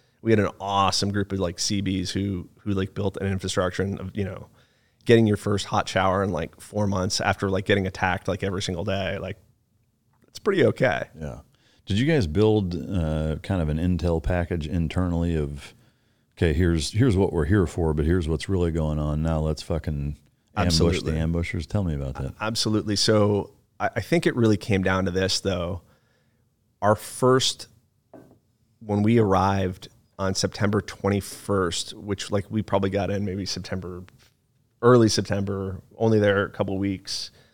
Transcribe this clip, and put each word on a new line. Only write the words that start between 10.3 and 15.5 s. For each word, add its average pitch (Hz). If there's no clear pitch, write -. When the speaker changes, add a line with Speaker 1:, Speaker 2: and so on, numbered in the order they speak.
Speaker 1:
pretty 190
okay. 104
Speaker 2:
Yeah. 69
Did 101
you 131
guys 147
build, 98
uh, 78
kind 95
of 80
an 76
intel 85
package 85
internally 85
of, 71